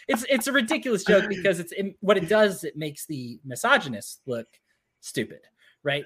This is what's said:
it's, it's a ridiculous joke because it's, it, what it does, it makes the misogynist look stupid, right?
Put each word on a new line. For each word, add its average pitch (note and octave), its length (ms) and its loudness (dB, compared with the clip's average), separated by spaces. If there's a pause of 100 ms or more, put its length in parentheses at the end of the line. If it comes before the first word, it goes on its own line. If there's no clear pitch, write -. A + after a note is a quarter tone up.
it's, B3+ 200 0
it's C4 180 2
a C#4 40 -2
ridiculous B3+ 540 0
joke G3+ 240 6
because F#3 320 0
it's, E3+ 100 -10
it, G3 300 -6
what G3+ 160 4
it E3+ 100 -2
does, G#3 380 2
it D3 100 -8
makes D3+ 300 -8
the B2+ 400 -10
misogynist C3+ 800 -2
look A#2 220 -6 (520)
stupid, - 400 -6 (440)
right? C#3+ 220 -2